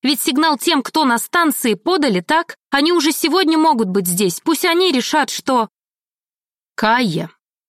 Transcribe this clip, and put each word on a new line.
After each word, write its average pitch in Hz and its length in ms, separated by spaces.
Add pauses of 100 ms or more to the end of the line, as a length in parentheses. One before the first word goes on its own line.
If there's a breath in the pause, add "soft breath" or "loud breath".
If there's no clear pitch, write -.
ведь 262 200
сигнал 302 340
тем, 294 260
кто 320 220
на 240 140
станции, 294 560
подали, 285 460
так? 320 360 (140)
Они 285 200
уже 330 220
сегодня 320 460
могут 294 300
быть 185 200
здесь, 180 320
пусть 330 240
они 349 280
решат, 269 360
что... 240 400 (1080)
Кая. 214 560 (380)